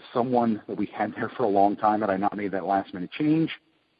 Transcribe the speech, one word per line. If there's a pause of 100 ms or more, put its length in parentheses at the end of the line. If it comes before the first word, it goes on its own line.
(140)
someone
that
we
had
there
for
a
long
time
had
I
not
made
that
last-minute
change, (480)